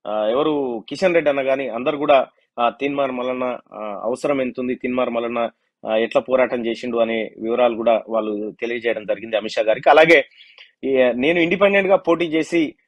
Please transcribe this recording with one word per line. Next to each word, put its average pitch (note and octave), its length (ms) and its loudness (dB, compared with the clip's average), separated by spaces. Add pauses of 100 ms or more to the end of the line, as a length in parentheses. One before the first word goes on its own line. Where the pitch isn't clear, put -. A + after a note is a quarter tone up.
ఆ, G#2+ 200 -2
ఎవరు, C3+ 600 -2
కిషన్ F3 240 0
రెడ్డి D#3 160 2
అన్న C#3 120 0
గాని, C3+ 280 -2
అందరు B2+ 280 -4
కూడా, C#3+ 300 4 (320)
ఆ, A#2 100 2
తీన్మార్ C#3 420 -2
మల్లన్న, B2+ 480 -4 (140)
ఆ, G2+ 300 -10
అవసరం C3 380 -2
ఎంత B2+ 180 -6
ఉంది, B2+ 160 -4
తీన్మార్ B2 340 -4
మల్లన్న, A#2 400 -4 (380)
ఆ, A2 80 0
ఎట్లా A2+ 260 2
పోరాటం B2+ 440 0
చేసిండు A#2 320 -4
అనే A2+ 400 -2
వివరాలు A#2+ 380 0
కూడా A2+ 340 2
వాళ్ళు G#2+ 420 -4
తెలియజేయడం A2+ 540 -6
జరిగింది G#2+ 320 -4
అమిత్ G#2 160 -6
షా A#2+ 80 0
గారికి. A2 280 2
అలాగే D#3 360 8 (580)
ఈ, C3 140 2 (180)
నేను D3+ 240 0
independent G3 500 2
గా G3 60 4
పోటీ E3+ 300 0
చేసి D#3 500 -2 (120)